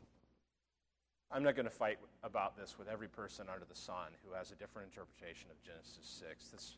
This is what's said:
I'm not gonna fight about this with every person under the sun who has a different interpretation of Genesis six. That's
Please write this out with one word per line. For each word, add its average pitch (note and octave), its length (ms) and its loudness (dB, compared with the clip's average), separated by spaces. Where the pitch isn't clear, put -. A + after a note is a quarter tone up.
I'm C3+ 100 6
not C#3 120 10
gonna A#2+ 140 6
fight G#2+ 280 6
about G2 340 4
this G2 200 -6
with G2+ 120 -6
every G#2+ 180 -2
person G2+ 400 -6
under F#2 160 -4
the - 120 -12
sun F2+ 360 -4
who F#2 80 -6
has F#2 180 -2
a G2 40 -12
different G2+ 340 -8
interpretation E2+ 600 -10
of D#2 120 -18
Genesis E2 440 -12
six. - 440 -8
That's - 280 -10